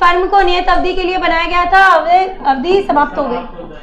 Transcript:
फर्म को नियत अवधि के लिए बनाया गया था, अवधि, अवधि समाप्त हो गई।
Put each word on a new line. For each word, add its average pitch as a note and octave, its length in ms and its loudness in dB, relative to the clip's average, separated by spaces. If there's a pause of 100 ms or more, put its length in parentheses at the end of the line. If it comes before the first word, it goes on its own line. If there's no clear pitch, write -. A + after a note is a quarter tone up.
फर्म F4+ 260 2
को G4 140 2
नियत F4+ 280 0
अवधि F4 240 0
के F#4 100 -2
लिए F#4 140 -2
बनाया E4+ 280 -2
गया F4 220 -2
था, F#4+ 200 4
अवधि, F4+ 580 2
अवधि D4 380 0
समाप्त D4 340 0
हो D4 80 -4
गई। - 460 -10 (120)